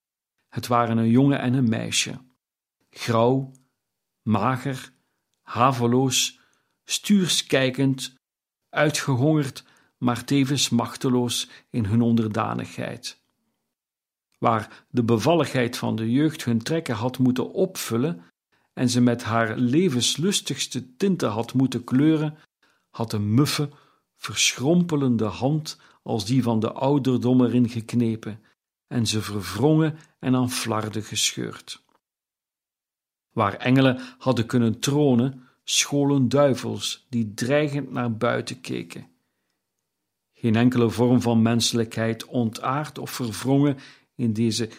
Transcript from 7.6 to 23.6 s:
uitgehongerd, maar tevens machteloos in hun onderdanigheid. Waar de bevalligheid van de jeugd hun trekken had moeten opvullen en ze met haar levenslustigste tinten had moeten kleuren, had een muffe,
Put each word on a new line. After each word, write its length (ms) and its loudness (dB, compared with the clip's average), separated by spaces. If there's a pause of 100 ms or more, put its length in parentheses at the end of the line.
uitgehongerd, 920 0 (340)
maar 260 -2
tevens 460 0
machteloos 800 -2 (200)
in 160 -2
hun 160 2
onderdanigheid. 1200 -2 (1160)
Waar 520 -2
de 140 0
bevalligheid 760 2
van 180 -4
de 160 -2
jeugd 320 0
hun 200 0
trekken 320 -4
had 220 -4
moeten 340 2
opvullen 720 -2 (500)
en 160 0
ze 120 2
met 220 2
haar 340 0
levenslustigste 1400 -2
tinten 340 0
had 240 -4
moeten 300 0
kleuren, 540 2 (520)
had 240 -6
een 200 0
muffe, 360 2 (460)